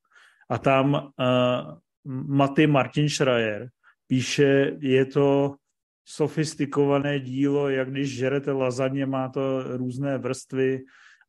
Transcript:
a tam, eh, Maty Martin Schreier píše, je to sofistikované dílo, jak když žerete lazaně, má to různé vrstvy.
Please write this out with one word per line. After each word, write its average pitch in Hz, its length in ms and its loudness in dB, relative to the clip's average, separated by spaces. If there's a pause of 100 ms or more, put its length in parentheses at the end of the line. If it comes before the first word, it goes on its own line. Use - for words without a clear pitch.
(500)
a 120 80 -2
tam, 139 640 2
eh, 127 560 0 (340)
Maty 139 580 2
Martin 147 420 2
Schreier 120 600 0 (380)
píše, 139 720 2
je 131 260 2
to 139 500 2 (520)
sofistikované 143 1120 0
dílo, 139 500 -2
jak 131 220 -2
když 135 240 -6
žerete 139 360 -2
lazaně, 135 540 -2
má 131 240 -2
to 131 480 -4
různé 127 400 -4
vrstvy. 131 640 -2 (480)